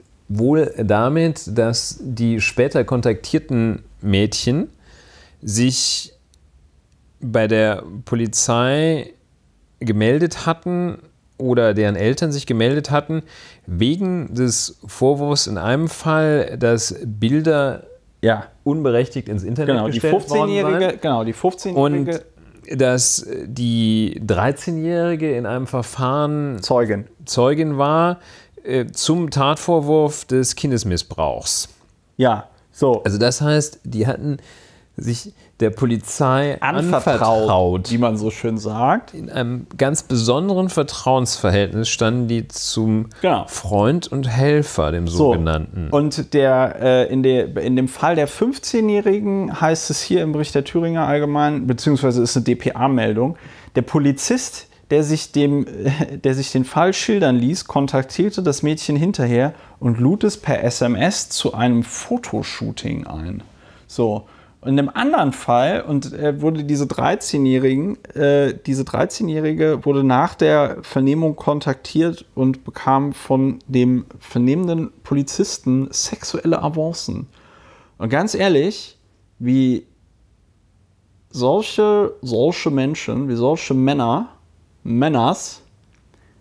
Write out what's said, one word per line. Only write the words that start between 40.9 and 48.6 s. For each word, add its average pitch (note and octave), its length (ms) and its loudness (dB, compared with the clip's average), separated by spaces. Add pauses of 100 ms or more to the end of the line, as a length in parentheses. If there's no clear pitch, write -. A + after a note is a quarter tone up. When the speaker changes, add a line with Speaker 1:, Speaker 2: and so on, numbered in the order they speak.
Speaker 1:
standen A#2 380 0
die A2+ 220 -2
zum A2 580 -2 (140)
Speaker 2:
Genau. C#3 260 2
Speaker 1:
Freund G#2+ 600 0
und C3+ 180 -4
Helfer, C3 640 2
dem E2+ 160 0
Speaker 2:
So. E2+ 100 -2
Speaker 1:
sogenannten. E2 720 2
Speaker 2:
Und C#3+ 440 0
der, C3 480 4
äh, B2+ 320 4
in C3 100 2
der, B2+ 340 2
in B2 200 0
dem C3 120 2
Fall E3 260 0
der D3 120 2
fünfzehnjährigen G#3 1300 0